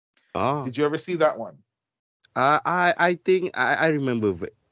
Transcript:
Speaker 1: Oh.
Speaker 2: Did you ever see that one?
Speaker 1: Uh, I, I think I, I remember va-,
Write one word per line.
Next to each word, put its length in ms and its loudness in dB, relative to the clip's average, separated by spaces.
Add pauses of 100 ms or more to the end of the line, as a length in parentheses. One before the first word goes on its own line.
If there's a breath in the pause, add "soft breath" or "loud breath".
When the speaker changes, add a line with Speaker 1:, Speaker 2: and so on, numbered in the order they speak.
(360)
Speaker 1:
Oh. 300 -2
Speaker 2:
Did 120 -8
you 80 0
ever 140 -2
see 180 -6
that 220 2
one? 200 -14 (760)
Speaker 1:
Uh, 320 4
I, 320 2
I 160 2
think 400 0
I, 200 0
I 140 0
remember 440 0
va-, 160 -8 (240)